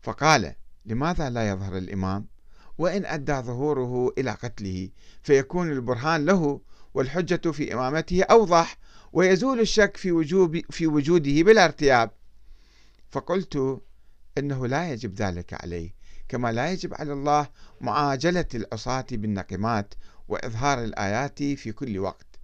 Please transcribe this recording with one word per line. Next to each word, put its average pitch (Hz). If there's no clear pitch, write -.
فقال: 123
"لماذا 147
لا 117
يظهر 95
الإمام؟ 95
وإن 175
أدى 147
ظهوره 123
إلى 127
قتله 95
فيكون 151
البرهان 131
له 156
والحجة 156
في 143
إمامته 156
أوضح، 175
ويزول 190
الشك 208
في 185
وجوب، 165
في 170
وجوده 147
بلا 208
ارتياب." 131
فقلت: 139
"إنه 135
لا 151
يجب 110
ذلك 92
عليه، 85
كما 120
لا 127
يجب 180
على 147
الله 147
معاجلة 143
العصاة 123
بالنقمات 104
وإظهار 120
الآيات 110
في 139
كل 113
وقت." 95